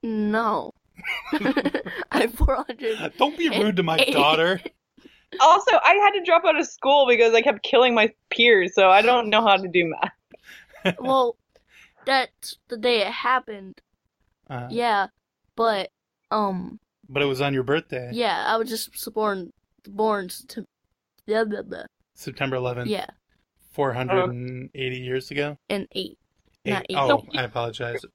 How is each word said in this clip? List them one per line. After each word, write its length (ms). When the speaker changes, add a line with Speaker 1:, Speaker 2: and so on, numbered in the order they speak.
Speaker 1:
No. 680
<laughs> 800
I'm 200
four 240
hundred. 500
Speaker 2:
Don't 200
be 120
rude 280
to 60
my 140
Speaker 1:
<laughs> 140
Speaker 2:
daughter. 480
Speaker 3:
Also, 320
I 120
had 160
to 140
drop 200
out 140
of 80
school 400
because 260
I 80
kept 220
killing 320
my 180
peers, 460
so 140
I 120
don't 280
know 120
how 140
to 140
do 160
math. 120
<laughs> 40
Speaker 1:
Well, 380
that's 520
the 100
day 240
it 60
happened. 720
Speaker 2:
Uh-huh. 200
Speaker 1:
Yeah, 380
but, 340
um, 480
Speaker 2:
But 160
it 40
was 120
on 140
your 100
birthday. 480
Speaker 1:
Yeah, 340
I 120
was 100
just 260
s-, 140
born, 460
born 420
Septem-, 360
blah, 200
blah, 160
blah. 240
Speaker 2:
September 420
eleventh. 320
Speaker 1:
Yeah. 160
Speaker 2:
Four 220
hundred 360
and 460
eighty 240
years 320
ago? 260
Speaker 1:
And 240
eight. 240
Speaker 2:
Eight. 60
Speaker 1:
Not 180
eight. 100
Speaker 2:
Oh, 80
Speaker 3:
So 180
Speaker 2:
I 40
apologize. 580